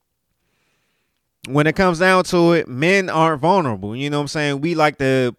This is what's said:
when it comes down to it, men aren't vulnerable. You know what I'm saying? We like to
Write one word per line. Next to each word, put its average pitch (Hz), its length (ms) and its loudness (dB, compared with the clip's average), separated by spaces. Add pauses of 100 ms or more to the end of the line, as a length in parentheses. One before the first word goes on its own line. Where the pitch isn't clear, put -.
(1500)
when 147 200 0
it 147 80 -2
comes 180 240 0
down 185 240 4
to 170 300 2
it, 160 120 0
men 175 420 0
aren't 160 320 0
vulnerable. 123 540 -2
You 139 160 -6
know 147 80 -2
what 147 40 -2
I'm 143 60 -6
saying? 143 340 -4
We 170 120 -2
like 151 240 0
to 131 400 0